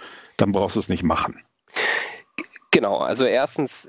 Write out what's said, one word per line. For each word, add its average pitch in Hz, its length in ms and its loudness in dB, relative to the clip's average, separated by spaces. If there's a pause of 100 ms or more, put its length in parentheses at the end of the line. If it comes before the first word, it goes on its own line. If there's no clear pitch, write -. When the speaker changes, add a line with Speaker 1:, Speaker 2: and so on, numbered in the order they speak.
(380)
Speaker 1:
Dann 98 140 4
brauchst 98 240 0
du 113 40 2
es 95 100 -2
nicht 87 140 0
machen. 78 360 0 (1300)
Speaker 2:
Genau, 104 260 4
also 113 280 0
erstens, 127 640 0